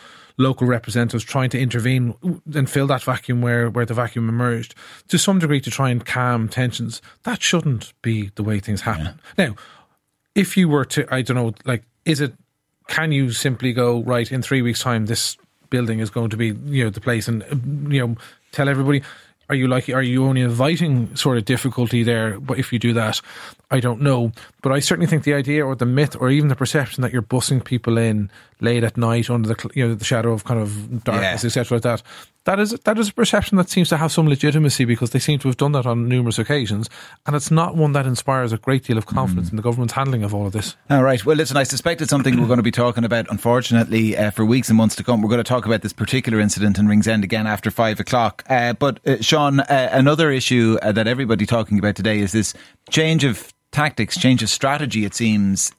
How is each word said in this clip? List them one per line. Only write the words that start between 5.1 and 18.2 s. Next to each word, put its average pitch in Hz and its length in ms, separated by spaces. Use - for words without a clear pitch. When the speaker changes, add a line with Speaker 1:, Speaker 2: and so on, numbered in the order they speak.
Speaker 1:
some 190 200
degree 147 220
to 127 100
try 131 200
and 120 140
calm 120 440
tensions. 120 520
That 233 220
shouldn't 160 480
be 107 320
the 107 80
way 104 160
things 98 220
happen. 85 400
Speaker 2:
Yeah. 180 80
Speaker 1:
Now, 107 80
if 196 220
you 185 120
were 143 180
to, - 280
I 131 80
don't 127 140
know, 117 180
like, 123 200
is 151 160
it, 135 140
can 160 240
you 135 180
simply 127 420
go, 120 300
"Right, 117 300
in 127 100
three 135 200
weeks' 117 200
time, 113 240
this - 300
building 113 300
is 110 100
going 117 200
to 107 60
be, 110 280
you 139 180
know, 110 80
the 104 100
place," 117 280
and, 113 160
uh, - 100
you 139 160
know, 117 120